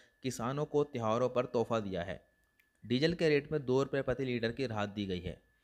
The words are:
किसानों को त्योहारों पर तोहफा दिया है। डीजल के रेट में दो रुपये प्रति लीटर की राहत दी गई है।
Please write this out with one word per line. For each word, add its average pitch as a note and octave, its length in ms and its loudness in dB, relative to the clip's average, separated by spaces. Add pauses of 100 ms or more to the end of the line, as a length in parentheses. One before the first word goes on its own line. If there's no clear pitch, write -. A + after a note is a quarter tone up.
(240)
किसानों B2+ 420 -2
को D3 180 2
त्योहारों A#2+ 460 2
पर B2 160 0
तोहफा A#2 340 2
दिया F#2 240 -2
है। F2+ 160 -8 (640)
डीजल C3 300 2
के E3+ 160 2
रेट D3 220 2
में D3+ 140 -2
दो B2+ 180 4
रुपये C3+ 180 -2
प्रति B2+ 240 -2
लीटर A#2 260 0
की C3 160 -4
राहत G#2 220 -2
दी G2+ 160 -4
गई F2+ 140 -2
है। F2 180 -8 (260)